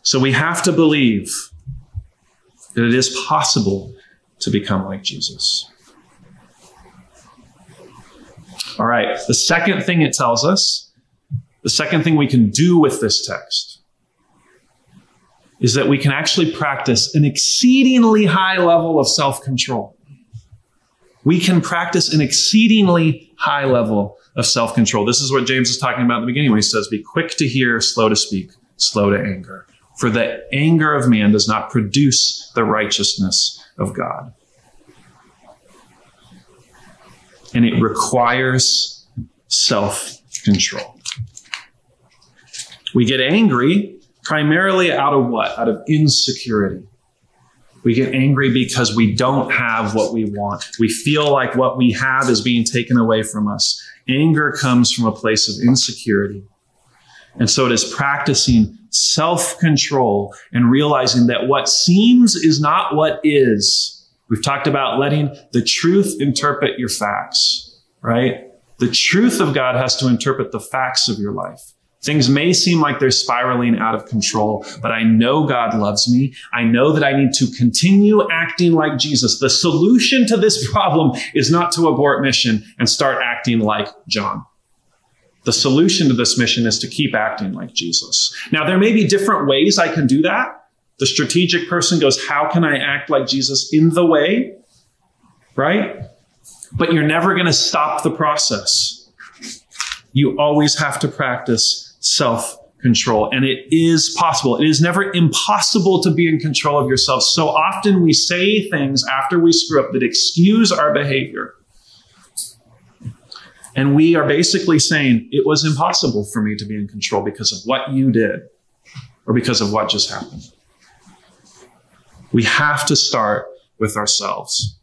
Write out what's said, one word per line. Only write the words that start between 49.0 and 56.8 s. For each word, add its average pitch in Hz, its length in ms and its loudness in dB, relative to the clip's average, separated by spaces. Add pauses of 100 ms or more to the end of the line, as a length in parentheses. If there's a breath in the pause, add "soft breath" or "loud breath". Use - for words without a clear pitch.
don't 131 360 0
have 113 440 -2
what 107 180 0
we 113 120 -2
want. 101 400 -8 (120)
We 113 100 2
feel 147 440 0
like 127 240 0
what 127 240 0
we 123 140 4
have 131 360 0
is 110 100 2
being 117 240 0
taken 120 320 -2
away 113 280 2
from 107 240 -4
us. - 360 -4 (240 loud breath)
Anger 151 440 2
comes 123 420 2
from 120 120 -2
a 110 60 2
place 110 380 -2
of 113 180 -2
insecurity. 101 760 -2 (960 soft breath)